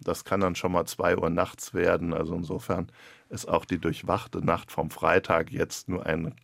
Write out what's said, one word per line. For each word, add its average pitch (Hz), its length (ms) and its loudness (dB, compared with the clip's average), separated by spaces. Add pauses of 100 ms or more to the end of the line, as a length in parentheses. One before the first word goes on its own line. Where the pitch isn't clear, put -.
das - 220 -2
kann 98 160 0
dann 90 140 2
schon 92 160 -2
mal 87 140 2
zwei 90 320 2
Uhr 85 140 2
nachts - 420 -2
werden. 87 400 2
Also 82 220 -2
insofern 87 560 -4 (380)
ist - 200 -10
auch 82 160 2
die 87 140 -2
durchwachte 87 640 -2
Nacht - 260 2
vom 80 200 -2
Freitag 82 600 2
jetzt - 380 -4
nur 87 160 -4
ein 82 380 -2